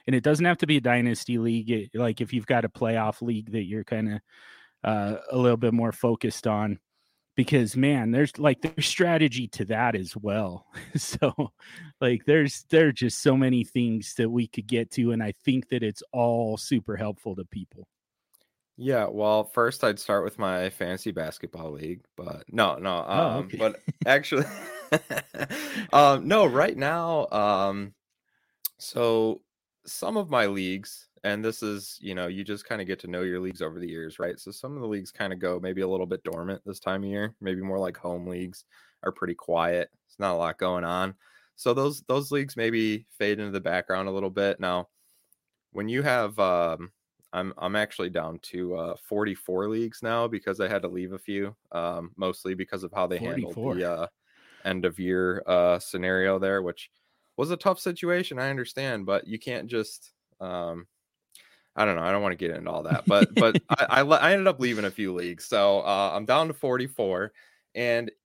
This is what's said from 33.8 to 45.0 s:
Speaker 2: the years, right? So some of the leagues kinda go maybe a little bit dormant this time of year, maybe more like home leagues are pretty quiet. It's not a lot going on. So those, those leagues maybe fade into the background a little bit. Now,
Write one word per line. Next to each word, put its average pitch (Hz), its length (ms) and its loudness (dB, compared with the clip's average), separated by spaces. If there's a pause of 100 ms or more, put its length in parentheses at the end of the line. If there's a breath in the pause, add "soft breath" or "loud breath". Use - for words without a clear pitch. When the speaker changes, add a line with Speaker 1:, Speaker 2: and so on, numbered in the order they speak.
Speaker 2:
the 87 80 -8
years, 80 300 -12
right? 87 220 -6
So 95 120 -16
some 135 240 -14
of 135 60 -12
the 113 60 -6
leagues 101 240 -8
kinda 95 240 -6
go 90 240 -4
maybe 92 220 -6
a 92 60 -2
little 92 180 -4
bit 92 180 -8
dormant 87 420 -8
this 98 140 -12
time 95 240 -6
of 98 60 -6
year, 104 300 -6
maybe 95 220 -4
more 95 180 -4
like 90 180 -4
home 87 300 -8
leagues 90 360 -10 (400 soft breath)
are 95 80 -2
pretty 87 240 -6
quiet. 87 540 0 (160)
It's - 140 -20
not 95 140 0
a 85 40 0
lot 82 200 -2
going 90 260 -2
on. 92 320 -4 (400 soft breath)
So 120 180 0
those, 139 280 -2
those 139 300 -2
leagues 139 240 -4
maybe 113 540 0
fade 104 300 -2
into 104 120 -6
the 98 80 -4
background 92 480 -2
a 95 40 -4
little 95 180 -4
bit. 98 300 0
Now, 90 280 -2 (800)